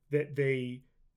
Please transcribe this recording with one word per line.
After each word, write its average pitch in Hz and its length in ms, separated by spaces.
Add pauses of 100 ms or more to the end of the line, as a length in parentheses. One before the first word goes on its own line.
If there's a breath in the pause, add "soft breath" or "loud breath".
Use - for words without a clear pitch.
(120)
that 147 240
they 131 460 (340)